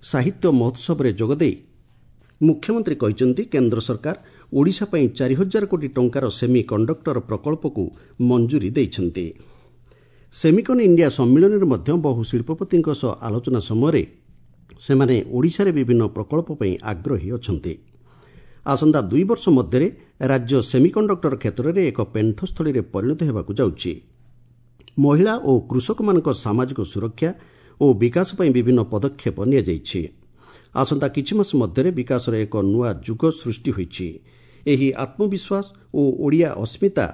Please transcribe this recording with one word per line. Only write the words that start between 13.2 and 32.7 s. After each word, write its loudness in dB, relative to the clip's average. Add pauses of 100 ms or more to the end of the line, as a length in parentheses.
ଆଲୋଚନା -2
ସମୟରେ 0 (760)
ସେମାନେ 2 (160)
ଓଡ଼ିଶାରେ 0
ବିଭିନ୍ନ 2
ପ୍ରକଳ୍ପ -4
ପାଇଁ -2 (100)
ଆଗ୍ରହୀ -6
ଅଛନ୍ତି। -6 (920)
ଆସନ୍ତା 2
ଦୁଇ 0
ବର୍ଷ -2
ମଧ୍ୟରେ 2 (340)
ରାଜ୍ୟ 0
ସେମିକଣ୍ଡକ୍ଟର 2
କ୍ଷେତ୍ରରେ -2
ଏକ -4
ପେଣ୍ଠସ୍ଥଳୀରେ -2
ପରିଣତ -4
ହେବାକୁ -4
ଯାଉଛି। -2 (1040)
ମହିଳା 4 (100)
ଓ 2
କୃଷକମାନଙ୍କ 0
ସାମାଜିକ -2
ସୁରକ୍ଷା -6 (500)
ଓ 4
ବିକାଶ 0
ପାଇଁ 0
ବିଭିନ୍ନ 2
ପଦକ୍ଷେପ -4
ନିଆଯାଇଛି। -2 (760)
ଆସନ୍ତା 0
କିଛି -4
ମାସ 0
ମଧ୍ୟରେ 0
ବିକାଶର -4
ଏକ -4
ନୂଆ 0 (160)